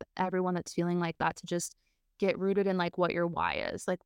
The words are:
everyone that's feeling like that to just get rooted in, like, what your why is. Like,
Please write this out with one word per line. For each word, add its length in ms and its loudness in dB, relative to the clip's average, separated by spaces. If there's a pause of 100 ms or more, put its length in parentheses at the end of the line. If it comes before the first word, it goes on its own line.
(160)
everyone 380 0
that's 200 -4
feeling 240 2
like 200 -2
that 180 0
to 100 -16
just 300 -4 (420)
get 200 2
rooted 280 2
in, 120 2
like, 200 -2
what 140 4
your 140 2
why 460 -2
is. 140 -8
Like, 200 -2